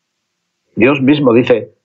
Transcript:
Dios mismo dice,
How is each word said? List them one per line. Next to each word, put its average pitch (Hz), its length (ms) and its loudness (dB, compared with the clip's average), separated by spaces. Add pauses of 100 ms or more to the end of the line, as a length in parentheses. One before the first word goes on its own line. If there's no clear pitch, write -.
(760)
Dios 135 260 0
mismo 135 320 0
dice, 120 400 -2 (100)